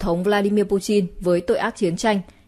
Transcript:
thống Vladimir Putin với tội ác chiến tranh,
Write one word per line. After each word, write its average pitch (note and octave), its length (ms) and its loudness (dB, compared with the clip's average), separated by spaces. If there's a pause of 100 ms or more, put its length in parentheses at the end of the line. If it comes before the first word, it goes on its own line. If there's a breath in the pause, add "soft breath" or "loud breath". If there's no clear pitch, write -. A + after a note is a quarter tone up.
thống E3+ 220 -2
Vladimir G3+ 420 2
Putin G3+ 420 0 (140)
với F3 200 2
tội E3 180 0
ác A3 180 -4
chiến F3 200 -2
tranh, G#3 240 0 (280 soft breath)